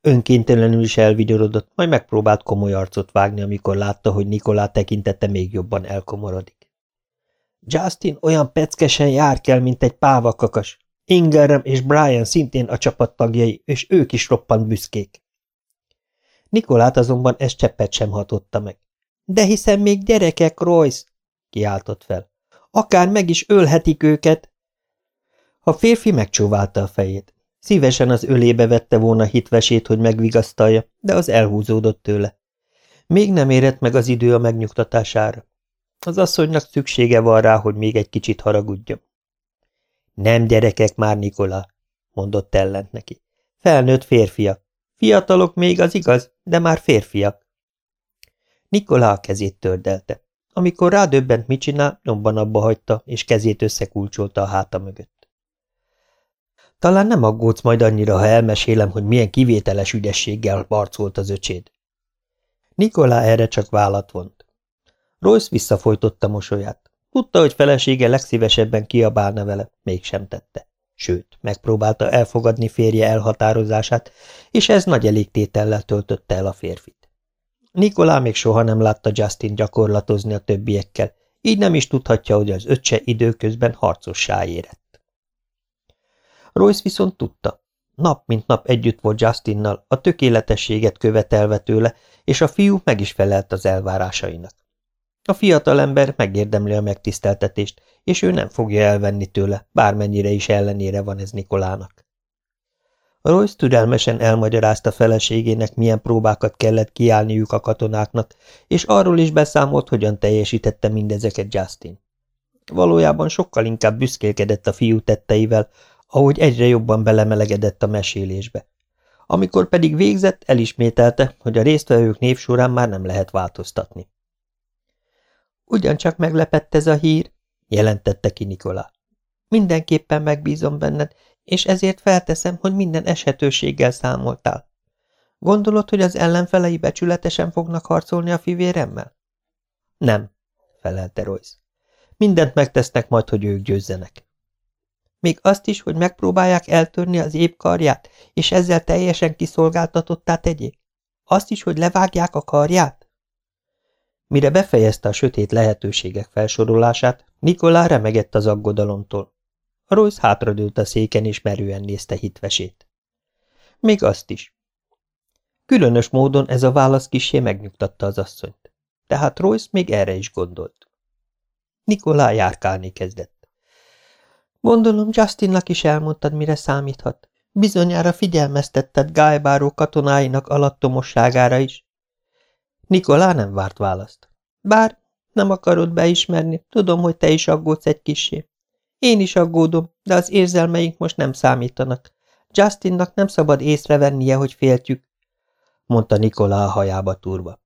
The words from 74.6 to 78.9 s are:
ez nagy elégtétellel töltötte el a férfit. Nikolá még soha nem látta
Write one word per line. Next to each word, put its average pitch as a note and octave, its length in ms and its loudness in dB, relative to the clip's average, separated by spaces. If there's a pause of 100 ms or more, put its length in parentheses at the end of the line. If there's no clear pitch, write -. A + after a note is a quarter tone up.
ez G3+ 160 4
nagy B2+ 220 0
elégtétellel G#2+ 760 -2
töltötte G2+ 540 -6
el F#2+ 100 -4
a F#2+ 80 -6
férfit. - 560 -14 (640)
Nikolá F3 480 2
még A#2 160 -2
soha A2+ 280 2
nem A2 180 0
látta G#2+ 320 0